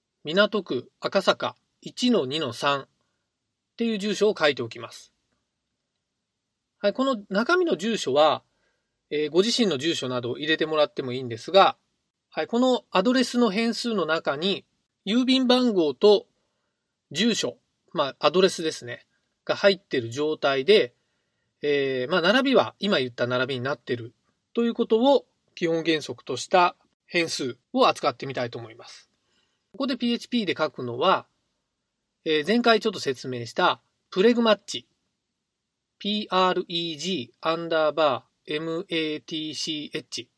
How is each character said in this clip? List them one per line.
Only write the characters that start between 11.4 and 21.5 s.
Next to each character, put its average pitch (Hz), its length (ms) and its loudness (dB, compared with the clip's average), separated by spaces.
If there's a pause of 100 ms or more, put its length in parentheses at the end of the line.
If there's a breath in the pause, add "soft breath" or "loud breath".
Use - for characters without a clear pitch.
が、 175 260 6 (540)
は 165 120 -6
い、 156 40 -4
こ 233 120 -2
の 254 320 2
ア 190 120 2
ド 240 100 2
レ 254 100 4
ス 240 160 -2
の 240 120 4
変 226 240 -2
数 233 180 -6
の 185 140 0
中 156 300 -2
に、 165 280 -2 (420)
郵 240 200 0
便 262 200 2
番 247 280 2
号 160 180 2
と 208 320 4 (840)
住 202 240 0
所、 - 240 -6 (340)
ま 143 260 -2
あ、 - 80 2
ア 151 40 6
ド 170 100 2
レ 190 80 6
ス 175 140 -4
で 156 100 -4
す - 140 -14
ね、 120 200 -14 (380)
が - 120 -2
入 202 180 4
っ 180 40 -12
て - 200 -4
い - 20 0
る 117 80 -8
状 151 300 -4
態 135 260 0
で、 180 300 4 (680)